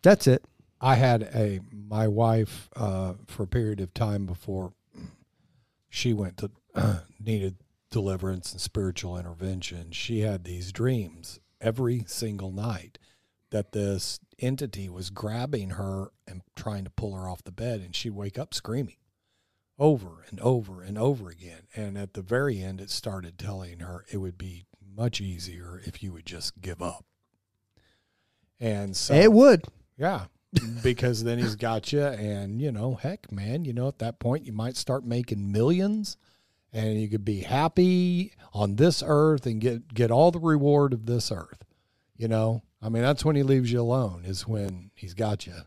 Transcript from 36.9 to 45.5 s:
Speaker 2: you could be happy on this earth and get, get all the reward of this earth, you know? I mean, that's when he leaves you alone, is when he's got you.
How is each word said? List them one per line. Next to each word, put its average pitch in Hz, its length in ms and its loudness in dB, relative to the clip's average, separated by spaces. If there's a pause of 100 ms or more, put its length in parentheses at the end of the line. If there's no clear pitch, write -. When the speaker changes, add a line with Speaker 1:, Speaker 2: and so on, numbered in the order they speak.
Speaker 2:
you 107 80 -2
could 104 160 -2
be 101 180 -2
happy 180 880 2 (200)
on 101 220 0
this 135 320 4
earth 151 400 4
and 113 140 -2
get, 117 340 -2
get 113 160 4
all 156 220 8
the 170 80 -4
reward 147 520 6
of 113 140 -4
this 120 240 0
earth, - 340 -10 (520)
you 113 100 -4
know? 113 380 2 (180)
I 107 60 -6
mean, 117 140 0
that's 139 220 2
when 156 120 4
he 139 80 4
leaves 131 280 4
you 120 80 2
alone, 117 460 0
is 92 220 -6
when 98 460 -4
he's 90 200 -14
got 107 320 -2
you. 90 80 -16 (120)